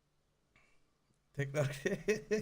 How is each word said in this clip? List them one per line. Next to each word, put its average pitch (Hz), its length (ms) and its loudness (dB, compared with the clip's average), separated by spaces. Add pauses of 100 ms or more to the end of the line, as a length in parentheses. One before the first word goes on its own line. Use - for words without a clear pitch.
(1300)
Tekrar 139 340 0
<laughs> - 160 -4 (600)